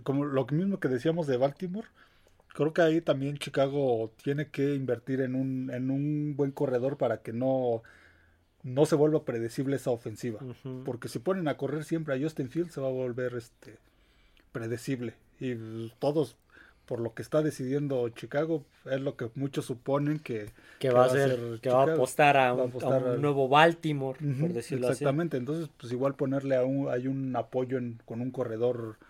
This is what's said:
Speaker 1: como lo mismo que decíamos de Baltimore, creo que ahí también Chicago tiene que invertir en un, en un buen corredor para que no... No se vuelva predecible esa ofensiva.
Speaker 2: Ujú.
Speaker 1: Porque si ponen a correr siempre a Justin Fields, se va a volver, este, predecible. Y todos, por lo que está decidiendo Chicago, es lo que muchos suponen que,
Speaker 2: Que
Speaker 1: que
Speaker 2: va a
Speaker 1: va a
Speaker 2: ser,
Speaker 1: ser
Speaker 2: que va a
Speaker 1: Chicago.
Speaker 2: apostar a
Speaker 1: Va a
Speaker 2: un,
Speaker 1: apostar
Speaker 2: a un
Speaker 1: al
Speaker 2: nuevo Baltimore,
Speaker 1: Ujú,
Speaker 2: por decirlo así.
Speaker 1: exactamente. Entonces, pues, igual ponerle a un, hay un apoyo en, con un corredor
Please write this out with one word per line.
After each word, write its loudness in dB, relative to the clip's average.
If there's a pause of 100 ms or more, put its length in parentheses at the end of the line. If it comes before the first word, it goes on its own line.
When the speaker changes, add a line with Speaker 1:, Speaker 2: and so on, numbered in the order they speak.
Speaker 1:
como 0
lo 0
mismo 0
que -2
decíamos 0
de 2
Baltimore, -2 (680)
creo 0
que 4
ahí 4
también 0
Chicago 0 (100)
tiene -2
que 0
invertir -2
en -2
un, -2
en -2
un -2
buen 0
corredor 0
para 0
que -10
no... 0 (800)
No 2
se 2
vuelva 4
predecible -2
esa -2
ofensiva. -6
Speaker 2:
Ujú. -12
Speaker 1:
Porque -8
si -6
ponen -2
a -2
correr -4
siempre -4
a -2
Justin -4
Fields, -4
se -8
va -2
a -2
volver, -4
este, -14 (760)
predecible. -6 (260)
Y -4 (460)
todos, 0 (480)
por -6
lo -4
que -8
está 0
decidiendo 0
Chicago, -4 (200)
es -2
lo -4
que -6
muchos -4
suponen 0
que, -8 (320)
Speaker 2:
Que 0
Speaker 1:
que 4
Speaker 2:
va 8
a 6
Speaker 1:
va 4
a 4
Speaker 2:
ser, 4
Speaker 1:
ser 0 (220)
Speaker 2:
que -2
va 6
a 6
Speaker 1:
Chicago. 4
Speaker 2:
apostar 6
a 6
Speaker 1:
Va 0
a 2
Speaker 2:
un, 0
Speaker 1:
apostar -2
Speaker 2:
a 6 (100)
un 0
Speaker 1:
al 0
Speaker 2:
nuevo 4
Baltimore, 4
Speaker 1:
Ujú, 0
Speaker 2:
por 0
decirlo -2
así. 4 (100)
Speaker 1:
exactamente. 0
Entonces, -4
pues, -10
igual 0
ponerle 0
a 4
un, 0
hay -2
un -4
apoyo -2
en, -8
con -8
un -4
corredor -2 (120)